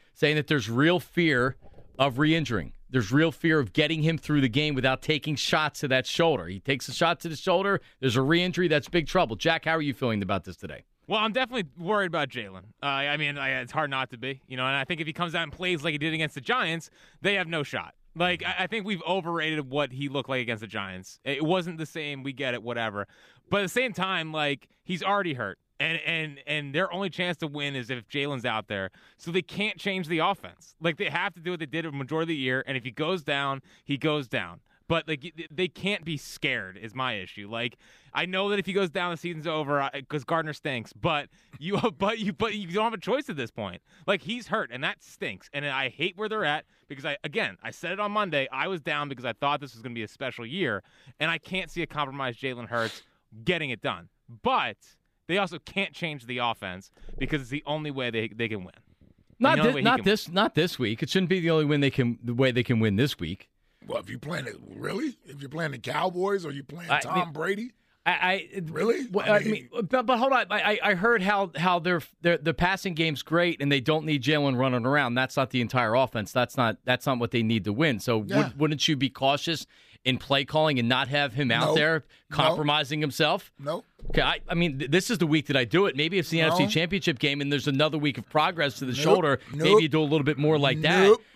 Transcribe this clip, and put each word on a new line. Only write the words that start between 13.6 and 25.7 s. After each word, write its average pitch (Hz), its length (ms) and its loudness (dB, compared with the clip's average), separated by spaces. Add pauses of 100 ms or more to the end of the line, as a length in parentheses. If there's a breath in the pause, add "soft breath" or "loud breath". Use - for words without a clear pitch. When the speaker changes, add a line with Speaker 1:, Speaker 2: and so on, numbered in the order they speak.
Speaker 2:
it's 120 100 -12
hard 147 180 -2
not 131 200 -4
to 123 80 -14
be, 135 280 -8
you 131 100 -12
know, 127 100 -2
and 135 100 0
I 135 80 -2
think 160 160 -4
if 160 60 -6
he 139 60 -6
comes 170 220 -4
out 170 80 -2
and 151 100 -8
plays 180 300 -2
like 165 100 -2
he 147 60 -4
did 156 160 -2
against 156 200 -4
the 139 80 -10
Giants, 175 480 -2 (320 soft breath)
they 196 120 2
have 185 140 0
no 165 140 -2
shot. 87 320 -8 (200)
Like, 175 300 0
I, 180 160 -4
I 185 60 0
think 208 200 -6
we've 185 200 -4
overrated 160 640 -2
what 139 220 0
he 139 160 -6
looked 131 200 -4
like 131 140 0
against 113 180 -4
the 113 60 -10
Giants. 95 580 -10
It 139 200 -2
wasn't 170 340 -2
the 160 80 -8
same, 147 360 -8
we 139 100 -8
get 127 220 -4
it, 107 80 -8
whatever. 113 440 -4 (440 soft breath)
But 202 100 2
at - 40 2
the 180 60 -2
same 247 220 0
time, 180 400 -4
like, 147 360 -2 (160)
he's 175 180 -6
already 190 320 0
hurt. 107 240 -6 (220)